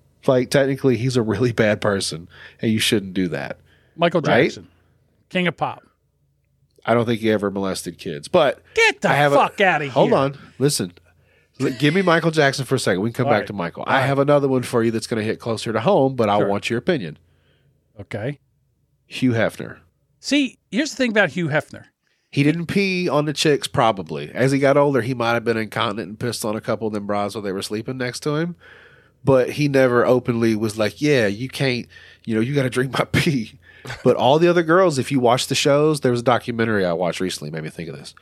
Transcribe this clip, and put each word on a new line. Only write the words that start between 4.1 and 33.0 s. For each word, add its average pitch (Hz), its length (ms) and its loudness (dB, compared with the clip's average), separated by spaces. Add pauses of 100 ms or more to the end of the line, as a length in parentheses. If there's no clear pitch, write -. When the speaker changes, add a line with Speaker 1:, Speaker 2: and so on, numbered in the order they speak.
Speaker 1:
Right? 120 240 4
Speaker 2:
Jackson, 107 240 -6 (600)
King 180 200 -2
of - 80 -4
Pop. 135 260 -6 (1000)
Speaker 1:
I 113 100 4
don't 120 100 4
think 113 160 -2
he 110 120 0
ever 101 180 0
molested 95 480 -6
kids, 73 300 -12
but 151 320 2 (140)
Speaker 2:
Get 440 260 0
the 190 100 0
Speaker 1:
I 135 40 2
have 143 180 4
a 143 40 6
Speaker 2:
fuck - 240 2
outta 160 300 2
Speaker 1:
Hold 156 200 2
Speaker 2:
here. 208 80 2
Speaker 1:
on. 139 200 -2 (220)
Listen. 127 320 -2 (680)
L-, 135 100 -2 (100)
give 147 140 2
me 196 80 2
Michael 165 280 2
Jackson 143 340 0
for 135 120 0
a - 20 2
second. 95 240 0
We 117 80 -2
can 117 40 -10
come 127 120 -2
Speaker 2:
All 139 60 2
Speaker 1:
back 104 80 2
Speaker 2:
right. 101 80 -6
Speaker 1:
to - 40 -10
Michael. 87 320 -8
Speaker 2:
All - 80 -4
Speaker 1:
I 131 80 2
Speaker 2:
right. 135 60 0
Speaker 1:
have 139 140 0
another 143 260 4
one 131 160 0
for 117 220 0
you 117 80 0
that's 110 160 -6
gonna 113 160 -4
hit 107 160 -4
closer 113 320 -6
to 110 80 0
home, 135 340 2
but 113 140 0
I 101 100 2
Speaker 2:
Sure. 107 100 2
Speaker 1:
want 101 220 -4
your 117 80 -2
opinion. 120 400 -4 (840)
Speaker 2:
Okay. 113 380 -8 (680)
Speaker 1:
Hugh - 260 0
Hefner. 98 460 -2 (420)
Speaker 2:
See, 269 380 -2 (120)
here's 277 200 -2
the - 60 -14
thing 247 140 0
about 202 200 2
Hugh 170 180 -4
Hefner. 151 380 -6 (440)
Speaker 1:
He 139 120 0
didn't 156 240 0
pee 185 420 0
on 147 160 2
the 151 80 -4
chicks, 143 360 0
probably. 90 640 0
As 127 200 0
he 139 60 2
got 139 180 4
older, 143 240 4
he 120 140 -2
might 117 200 -2
have 113 100 -2
been 113 120 0
incontinent 110 520 -4
and 107 100 -14
pissed 120 260 -6
on 107 120 -4
a 110 40 -8
couple 113 280 -4
of 104 40 -8
them 101 140 -8
bras 101 280 -4
while 110 80 -10
they 101 100 -6
were 95 100 -6
sleeping 117 340 -8
next 123 280 -8
to 147 120 -2
him. 170 200 -4 (680)
But 131 260 4
he 147 180 0
never 131 360 4
openly 117 500 2
was 107 240 -4
like, 107 220 -2
"Yeah, 139 260 2
you 107 220 -4
can't, 127 380 -4 (380)
you 113 100 -4
know, 110 60 2
you 127 140 -2
gotta 131 160 0
drink 127 220 -2
my - 120 -2